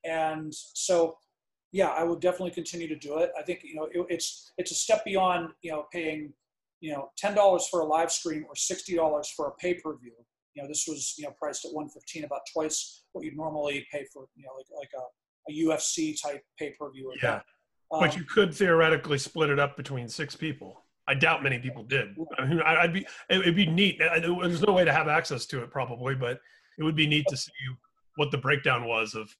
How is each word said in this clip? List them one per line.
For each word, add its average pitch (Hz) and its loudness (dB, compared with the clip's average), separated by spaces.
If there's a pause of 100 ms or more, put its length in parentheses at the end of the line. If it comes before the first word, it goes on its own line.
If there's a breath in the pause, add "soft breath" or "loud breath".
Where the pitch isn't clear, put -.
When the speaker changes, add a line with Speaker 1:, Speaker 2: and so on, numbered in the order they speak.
Speaker 1:
and 156 -2
so - 0 (540)
yeah, 185 2
I 156 0
would 170 0
definitely 180 0
continue 170 -8
to 151 -6
do 147 -6
it. 175 2
I 151 -8
think, 175 -6
you 160 -16
know, 156 -4
it, 175 -2
it's, - -6
it's 180 -4
a 160 -6
step 214 2
beyond, 180 2 (120)
you 165 -10
know, 151 -6
paying, 156 -6 (480)
you 156 -8
know, 139 -8
ten 202 -2
dollars 196 6
for 175 2
a 156 2
live 165 2
stream 156 -4
or 143 -18
sixty 185 -4
dollars 151 0
for 147 -4
a 135 -6
pay-per-view. 151 -6 (420)
You 143 -12
know, 139 -12
this 147 -2
was, 139 -6
you 147 -12
know, 139 -10
priced - -8
at - -10
one 151 -8
fifteen, - -14
about 143 -8 (100)
twice - -4
what 180 -10
you'd 143 -10
normally 147 -4
pay 143 -8
for, 135 -20
you 139 -20
know, 131 -18
like, 131 -18 (120)
like 139 -14
a, - -16
a - -10
U 160 2
F 151 0
C 156 -2
type 143 -8 (140)
pay-per-view 135 -10 (100)
Speaker 2:
Yeah. 120 2
Speaker 1:
event. 107 -2 (480)
Speaker 2:
But 160 4
Speaker 1:
Um, - -6
Speaker 2:
you 175 -8
could 185 4
theoretically 160 6
split 156 0
it 143 4
up 139 2
between 127 -8
six 143 -8
people. 131 -8 (220)
I 139 4
doubt 156 4
many 131 2
people 123 -8
did. 113 -2
Speaker 1:
Right. 160 -6 (120)
Speaker 2:
I 131 0
mean, 160 4
I, 160 6
I'd 170 4
be, 190 0 (300 loud breath)
it, 185 6
it'd 175 4
be 196 6
neat. 170 4
I, 165 4
there's 175 0
no 202 4
way 180 8
to 147 4
have 156 4
access 151 0
to 127 -6
it - -12
probably, 123 -4
but 131 -4 (380 soft breath)
it 156 -4
would 156 2
be 151 4
neat 147 2
to 135 -2
see - -8 (640)
what 143 0
the 156 -2
breakdown 131 0
was 113 -2
of 107 -8 (100)